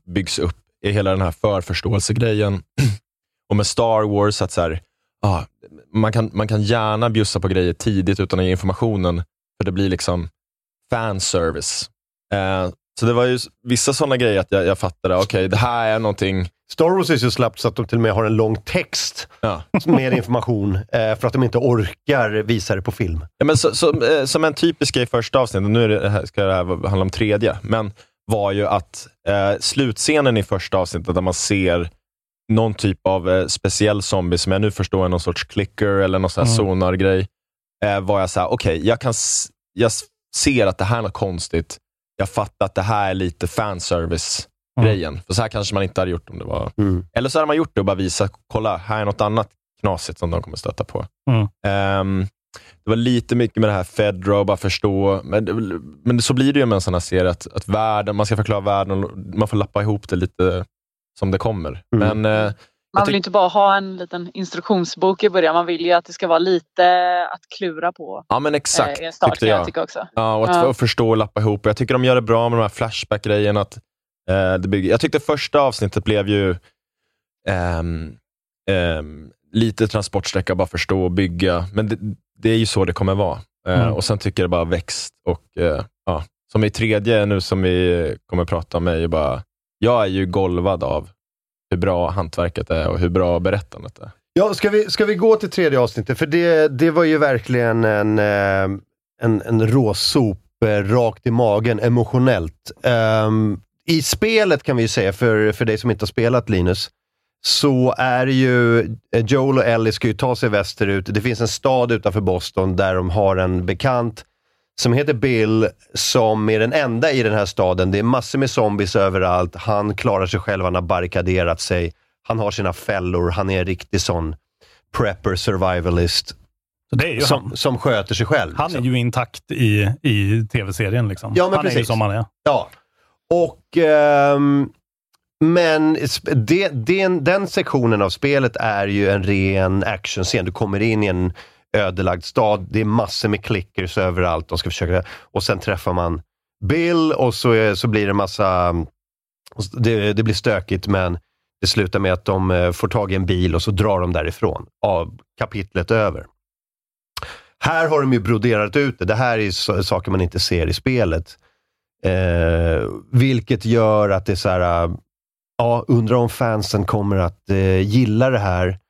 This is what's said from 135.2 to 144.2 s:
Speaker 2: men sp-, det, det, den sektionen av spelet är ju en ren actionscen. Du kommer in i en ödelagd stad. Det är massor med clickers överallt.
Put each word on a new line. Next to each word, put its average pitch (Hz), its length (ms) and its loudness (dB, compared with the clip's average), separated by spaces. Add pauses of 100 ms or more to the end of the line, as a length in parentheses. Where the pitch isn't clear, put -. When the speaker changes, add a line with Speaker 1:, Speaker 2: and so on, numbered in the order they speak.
Speaker 2:
men 160 520 4
sp-, - 380 -4
det, 165 340 2
det, 165 380 0
den 185 400 0
sektionen 117 540 0
av 98 80 2
spelet 135 460 0
är 101 320 -2
ju 101 220 2
en 101 140 0
ren 95 600 2
actionscen. 95 640 -4
Du 92 60 -6
kommer 101 280 -2
in 107 240 0
i 101 40 2
en 90 260 0 (440)
ödelagd 92 460 0
stad. 104 480 0
Det 110 100 0
är 107 40 0
massor 107 440 0
med 104 140 -2
clickers 95 540 -4
överallt. 90 500 0